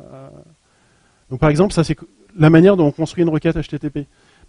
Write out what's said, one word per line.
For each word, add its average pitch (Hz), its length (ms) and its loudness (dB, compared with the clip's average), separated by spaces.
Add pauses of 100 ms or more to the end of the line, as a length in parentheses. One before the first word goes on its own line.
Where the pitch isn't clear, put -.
euh. 135 280 -20 (1000)
Donc 131 100 -12
par 156 100 2
exemple, 180 240 0
ça 165 120 -2
c'est 156 100 -6
que, - 100 -14 (320)
la 156 120 4
manière 175 260 6
dont 170 100 0
on 147 60 0
construit 160 320 -6
une 170 60 0
requête 156 260 -4
H 151 140 -8
T 147 100 -10
T 151 100 -10
P. 143 160 -10 (420)